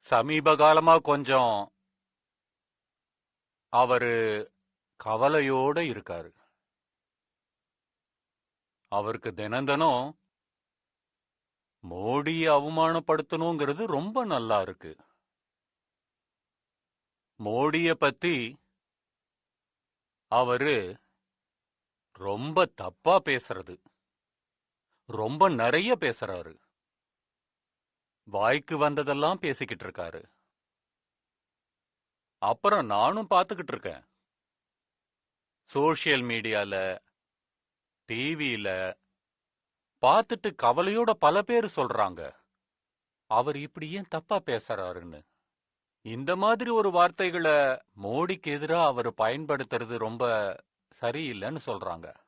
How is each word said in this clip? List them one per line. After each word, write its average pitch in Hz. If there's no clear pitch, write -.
சமீப 147
காலமா 156
கொஞ்சம் 131
அவரு 120
கவலையோட 135
இருக்காரு. 92
அவருக்கு 104
தினம் 110
தினம் 139
மோடியை 143
அவமானப்படுத்தணுங்கிறது 160
ரொம்ப 208
நல்லா 117
இருக்கு. 90
மோடிய 151
பத்தி 151
அவரு 123
ரொம்ப 131
தப்பா 123
பேசுறது, 123
ரொம்ப 120
நிறைய 151
பேசுறாரு. 95
வாய்க்கு 117
வந்ததெல்லாம் 147
பேசிக்கிட்டு 123
இருக்காரு. 82
அப்புறம் 151
நானும் 135
பாத்துக்கிட்டு 185
இருக்கேன். 85
சோஷியல் 147
மீடியால, 107
டி 113
வில 120
பாத்துட்டு 208
கவலையோட 196
பல 156
பேர் 226
சொல்றாங்க, 107
"அவர் 135
இப்படி 151
ஏன் 190
தப்பா 180
பேசுறாருன்னு?" 90
இந்த 127
மாதிரி 220
ஒரு 214
வார்த்தைகளை 175
மோடிக்கு 156
எதிரா 151
அவர் 123
பயன்படுத்துறது 123
ரொம்ப 113
சரியில்லைன்னு 127
சொல்றாங்க. 90